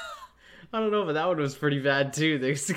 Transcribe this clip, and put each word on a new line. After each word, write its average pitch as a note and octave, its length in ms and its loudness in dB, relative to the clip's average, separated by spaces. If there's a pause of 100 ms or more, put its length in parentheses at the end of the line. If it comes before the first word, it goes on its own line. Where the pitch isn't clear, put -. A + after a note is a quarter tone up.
(760)
I A3 60 0
don't A3 100 2
know, G#3 160 2
but D#3 80 0
that D#3 140 0
one F3 100 2
was C#3 160 0
pretty C#3+ 260 0
bad, C#3 320 2
too. D#3 260 2
<laughs> - 20 -4
There's C#3 360 -2